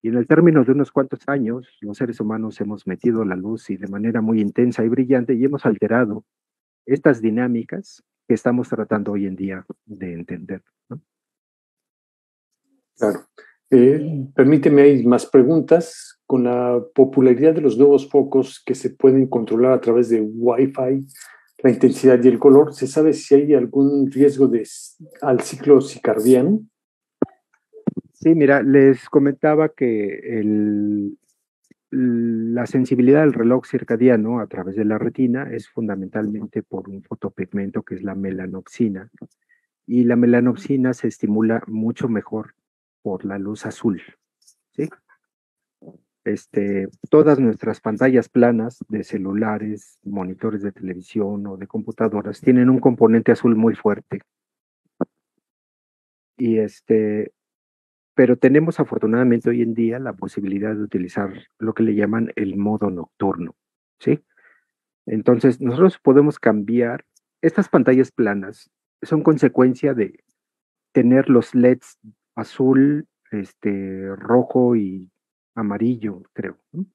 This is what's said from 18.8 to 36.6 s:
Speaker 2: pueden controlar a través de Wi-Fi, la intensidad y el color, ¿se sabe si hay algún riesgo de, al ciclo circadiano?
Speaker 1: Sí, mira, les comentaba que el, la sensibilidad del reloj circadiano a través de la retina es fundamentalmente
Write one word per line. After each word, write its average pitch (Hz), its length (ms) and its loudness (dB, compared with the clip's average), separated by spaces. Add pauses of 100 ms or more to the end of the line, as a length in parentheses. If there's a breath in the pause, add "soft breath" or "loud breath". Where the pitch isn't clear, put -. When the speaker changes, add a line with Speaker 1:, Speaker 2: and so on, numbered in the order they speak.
Speaker 2:
pueden 135 380 4
controlar 120 440 0
a 123 80 2
través 117 300 2
de 113 100 2
Wi-Fi, 127 840 -2 (560 soft breath)
la 131 80 6
intensidad 123 520 4
y 127 60 8
el 113 100 4
color, 143 360 6
¿se 131 120 -6
sabe 156 280 2
si - 200 2
hay 143 200 4
algún 139 560 0
riesgo 135 360 2
de, 113 220 -2 (540)
al 127 180 0
ciclo 139 400 4
circadiano? 127 800 0 (1500)
Speaker 1:
Sí, 165 220 -6
mira, 143 280 2
les 135 460 4
comentaba 151 640 0
que 107 480 -4 (200)
el, 104 800 -2 (720)
la 117 760 -2
sensibilidad 127 560 2
del 147 100 2
reloj 117 320 0
circadiano 120 760 0
a 101 80 -8
través 95 280 -10
de 110 80 -2
la 107 140 -2
retina 120 520 -4
es 117 160 -10
fundamentalmente 104 960 -8